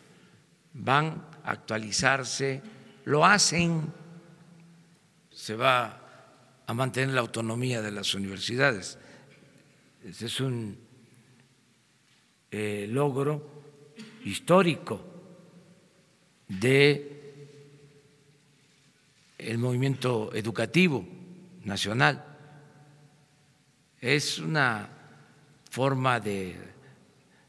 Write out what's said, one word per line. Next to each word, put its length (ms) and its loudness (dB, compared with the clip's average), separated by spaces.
van 520 0
a 80 -4
actualizarse, 1120 0
lo 200 4
hacen, 640 4
se 240 -10
va 440 2
a 60 -2
mantener 420 0
la 60 4
autonomía 600 -2
de 100 -4
las 220 -4
universidades. 840 -2
Ese 240 -12
es 120 -6
un, 380 -4
eh, 380 -4
logro 600 -2
histórico 760 2
de 720 4
el 200 -6
movimiento 800 0
educativo 720 2
nacional. 600 2
Es 400 0
una 500 0
forma 500 2
de 360 -6